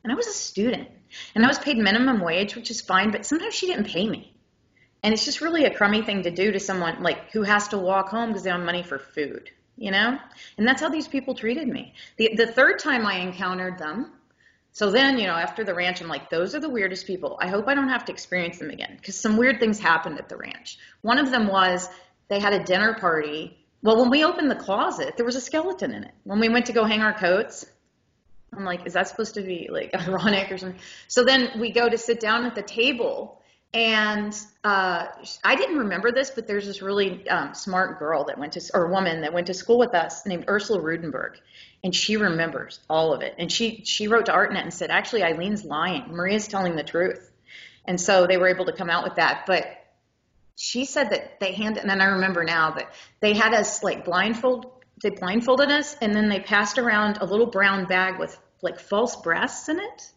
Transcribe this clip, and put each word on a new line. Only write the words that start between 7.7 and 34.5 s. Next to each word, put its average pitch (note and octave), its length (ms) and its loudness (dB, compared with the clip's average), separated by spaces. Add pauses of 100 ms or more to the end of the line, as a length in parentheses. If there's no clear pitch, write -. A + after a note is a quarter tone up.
walk F#3+ 320 0
home A3+ 220 -2
'cause F#3 120 -6
they F#3+ 60 -2
don't F3 100 -2
have F3 60 -4
money F3 180 -2
for C#3 160 -8
food, - 500 -8 (260)
you G#3+ 140 -8
know? A3 260 2 (400)
And G#3 100 2
that's C4 140 2
how D#4+ 80 -2
these D4+ 200 -4
people C4 260 -4
treated B3+ 320 -4
me. - 280 -6 (220)
The, A3 200 2
the A3+ 100 6
third C#4 320 4
time B3+ 260 0
I F#3+ 140 0
encountered F#3 600 -4
them, E3+ 340 -6 (600)
so G#3 180 2
then, C4 280 4
you G3+ 80 0
know, E3+ 80 0
after F3 300 -4
the F#3+ 100 -2
ranch, F3+ 260 -2
I'm E3+ 80 -10
like, C#3+ 220 -8
"Those F3 240 0
are D4+ 60 -4
the D#4 80 -6
weirdest F#3+ 380 -4
people. F3+ 340 -6
I F3+ 80 0
hope G#3 180 -2
I C#4 80 2
don't C#4 140 0
have B3+ 160 -2
to F#3 80 -8
experience E3+ 460 -6
them D#3 120 -10
again," - 320 -12
'cause - 140 -12
some G#3+ 200 2
weird B3 220 4
things G#3+ 220 2
happened E3 380 2
at - 100 -14
the - 80 -12
ranch. - 420 -14 (240)
One A#3 160 2
of C4+ 140 2
them A3 160 2
was F#3 400 2 (400)
they G3+ 100 0
had G3+ 140 2
a F#3 100 2
dinner G3 320 2
party. D#3+ 640 -2 (240)
Well, A3 140 6
when A#3+ 140 6
we D4+ 140 6
opened E4+ 260 2
the - 60 0
closet, F#3+ 600 -2
there A#3 100 0
was B3 100 -2
a B3+ 40 -4
skeleton D#4+ 520 -4
in G#2+ 120 -12
it. - 180 -20
When G3 160 -2
we A3+ 100 4
went A#3+ 180 4
to A#3+ 60 -6
go A3 120 4
hang A3 180 2
our G#3+ 120 2
coats, F#3+ 520 0 (880)
I'm G3 80 -10
like, F3+ 220 -6
"Is F3 60 -8
that F#3 160 0
supposed - 260 -6
to G3+ 80 -6
be, F3+ 280 -8
like, - 240 -6
<laughs> F3 140 -4
ironic F#3+ 440 0
or F#3 60 -8
something?" F#3 220 -10 (280)
So B3 160 4
then B3 340 4
we A3+ 140 -2
go A#3+ 160 4
to A3+ 100 2
sit A#3 220 -2
down A3+ 260 0
at A#3 80 -6
the G#3 80 -6
table, A#3 800 -2 (320)
and, G#3+ 580 2 (320)